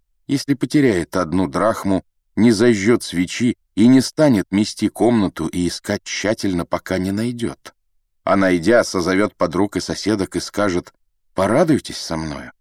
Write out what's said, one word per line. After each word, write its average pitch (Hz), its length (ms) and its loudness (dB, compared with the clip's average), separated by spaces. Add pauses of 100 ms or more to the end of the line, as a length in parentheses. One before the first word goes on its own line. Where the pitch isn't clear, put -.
(260)
если 139 280 -4
потеряет 123 600 0
одну 90 320 0
драхму, 98 560 -2 (320)
не 117 160 4
зажжет 110 500 2
свечи 92 540 -4 (180)
и 104 120 4
не 131 140 8
станет 120 500 2
мести 104 380 -2
комнату 98 580 0
и 87 220 -4
искать - 360 -6
тщательно, 95 600 -4
пока 92 340 -4
не 92 140 -4
найдет? 117 600 -8 (500)
А 98 120 0
найдя, 92 480 2
созовет 95 500 -2
подруг 90 420 -2
и 87 40 -4
соседок 95 560 -4
и 82 40 -4
скажет: 95 520 -4 (420)
«Порадуйтесь 117 640 2
со - 200 -8
мною, 78 440 -8